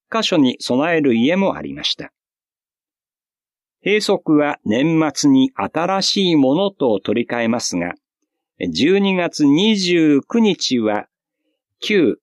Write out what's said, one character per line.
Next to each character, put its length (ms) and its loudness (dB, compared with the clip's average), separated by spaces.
箇 120 -2
所 140 -2
に 220 2
備 360 -2
え 60 0
る 140 2
家 200 2
も 200 0
あ 60 -12
り 120 -10
ま 100 -14
し 120 -4
た。 160 -16
閉 160 0
塞 360 0
は 280 0
年 380 0
末 160 0
に 260 4
新 480 -4
し 280 0
い 40 2
も 180 2
の 180 0
と 280 -2
取 260 -2
り 20 -20
替 160 -4
え 40 -2
ま 120 -2
す 180 -6
が、 160 -6
十 280 2
二 160 0
月 300 -2
二 300 4
十 460 2
九 180 -4
日 400 0
は、 280 -2
旧 420 0